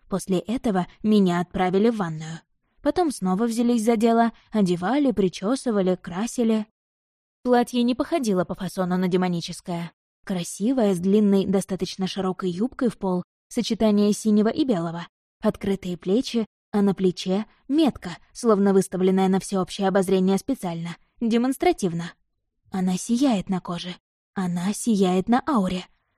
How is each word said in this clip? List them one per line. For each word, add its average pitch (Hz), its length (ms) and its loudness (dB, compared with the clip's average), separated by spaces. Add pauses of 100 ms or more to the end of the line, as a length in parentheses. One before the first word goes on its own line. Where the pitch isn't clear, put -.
После 185 300 -4
этого 208 480 -2 (160)
меня 196 380 4
отправили 185 500 2
в 233 60 -6
ванную. 165 440 -8 (420)
Потом 302 280 0
снова 185 340 -2
взялись 233 400 0
за 233 120 2
дело, 226 360 4 (180)
одевали, 208 600 0
причёсывали, 196 840 0
красили. 220 680 -2 (760)
Платье 240 400 2
не 240 120 2
походило 226 500 0
по 180 100 -6
фасону 180 420 -4
на 185 120 0
демоническое. 175 840 -4 (320)
Красивое, 202 680 -2
с 175 40 -2
длинной, 196 480 4
достаточно 190 600 -4
широкой 190 440 -4
юбкой 220 380 -2
в - 100 -4
пол, 180 240 -2 (260)
сочетание 208 640 2
синего 214 360 2
и 294 160 -2
белого, 170 420 -4 (340)
открытые 196 560 -2
плечи, 220 500 -2 (240)
а 202 120 0
на 202 120 2
плече — 185 520 -2 (220)
метка, 269 420 0 (220)
словно 202 420 4
выставленная 190 540 2
на 190 120 2
всеобщее 190 480 -4
обозрение 190 500 2
специально, 170 580 -6 (240)
демонстративно. 233 920 0 (580)
Она 185 280 -2
сияет 233 500 0
на 185 120 -2
коже, 175 360 -10 (380)
она 180 400 -2
сияет 190 540 2
на 240 180 4
ауре. 185 400 0 (320)